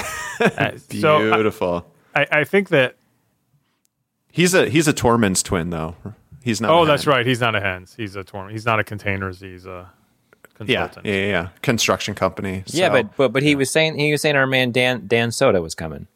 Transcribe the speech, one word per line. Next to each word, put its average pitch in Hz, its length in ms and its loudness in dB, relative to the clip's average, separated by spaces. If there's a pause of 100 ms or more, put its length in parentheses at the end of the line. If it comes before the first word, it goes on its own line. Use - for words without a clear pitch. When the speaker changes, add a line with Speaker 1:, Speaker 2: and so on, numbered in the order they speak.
(400)
Speaker 1:
uh, 175 320 0 (280)
so 151 320 4
I 117 40 4
Speaker 2:
Beautiful. 98 500 -2 (300)
Speaker 1:
I, 143 160 2
I 151 120 2
think 196 260 0
that 131 260 2 (1400)
Speaker 2:
He's 175 240 2
a, 147 120 4
he's 147 200 2
a 147 60 4
Tormans 113 500 2
twin, 87 260 -2
though. 82 260 -6 (480)
He's 110 160 -2
not 113 120 2
Speaker 1:
Oh, 170 120 6
Speaker 2:
a - 40 4
Speaker 1:
that's 143 160 2
Speaker 2:
hen. 147 100 2
Speaker 1:
right. 120 120 2
He's 120 160 0
not 113 140 2
a 101 60 -2
hens. 92 340 -6
He's 101 200 -10
a 98 80 -10
Torm-, 98 260 -14
he's 110 160 -12
not 110 140 2
a 104 40 0
containers. 98 580 -6
He's 92 260 -18
a 92 240 -16 (760)
Speaker 2:
Yeah, 92 200 0
Speaker 1:
consultant. - 180 -16
Speaker 2:
yeah, 107 80 -2
yeah, 98 140 0
yeah. 92 200 -2 (140)
Construction 107 540 0
company, 95 520 -4
Speaker 3:
Yeah, 170 200 0
Speaker 2:
so. - 40 0
Speaker 3:
but, 113 260 0
but, 135 160 4
but 135 100 0
he 147 80 4
Speaker 1:
Yeah. 143 60 2
Speaker 3:
was 135 140 -2
saying, 160 260 0
he 147 140 0
was 147 100 -2
saying 151 140 2
our 135 120 2
man 131 240 2
Dan, 123 360 0
Dan 117 240 2
Soda 110 300 2
was 80 140 -10
coming. 80 400 -10